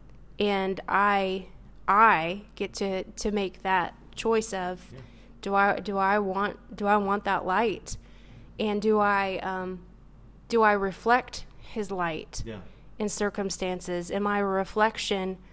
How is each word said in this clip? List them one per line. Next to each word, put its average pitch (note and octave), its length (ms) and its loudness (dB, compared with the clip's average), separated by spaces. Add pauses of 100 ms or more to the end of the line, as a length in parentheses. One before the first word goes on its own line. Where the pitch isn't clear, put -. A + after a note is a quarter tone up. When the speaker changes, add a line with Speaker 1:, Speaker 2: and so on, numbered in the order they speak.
(400)
Speaker 1:
And G3 480 0
I, F#3+ 600 2 (400)
I G3 560 6 (120)
get G3 200 -6
to, F#3+ 280 -2
to - 280 -6
make G3+ 320 -2
that F#3+ 300 2 (220)
choice A3 380 0
of, F3+ 280 -4 (120)
Speaker 2:
Yeah. C3 60 -16 (420)
Speaker 1:
do G3 140 0
I, G3 240 4
do G3 180 -4
I G3 220 4
want, G3 560 -2
do G#3 120 -2
I G#3 100 6
want G3+ 280 0
that G3 200 0
light? G3 520 -2 (600)
And G#3 240 -2
do G#3+ 180 4
I, G3 440 2
um, F#3 360 -6 (680)
do A3+ 160 4
I G#3 80 6
reflect G#3 720 0 (140)
his G#3 320 -8
light F3 540 -4
Speaker 2:
Yeah. G#2+ 140 -10 (380)
Speaker 1:
in G#3 120 -2
circumstances? F3+ 1000 -4
Am G3 160 -2
I G#3 140 0
a G3+ 60 0
reflection F#3+ 920 0 (160)